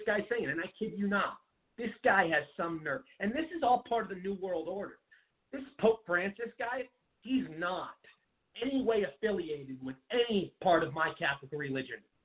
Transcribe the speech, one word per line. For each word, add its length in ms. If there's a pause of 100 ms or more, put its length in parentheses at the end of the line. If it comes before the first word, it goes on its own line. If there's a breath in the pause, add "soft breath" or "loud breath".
guy's 240
saying, 220
and 80
I 180
kid 180
you 120
not. 320 (360)
This 140 (140)
guy 220
has 180 (120)
some 280
nerve. 180 (180 soft breath)
And 120
this 140 (120)
is 60
all 260
part 140
of 60
the 120
New 140
World 320
Order. 320 (520 soft breath)
This 120 (160)
Pope 260
Francis 540
guy, 240 (380)
he's 240 (120)
not 380 (680)
any 200
way 200
affiliated 800
with 120 (160)
any 500
part 220
of 100
my 240
Catholic 340
religion. 440 (300)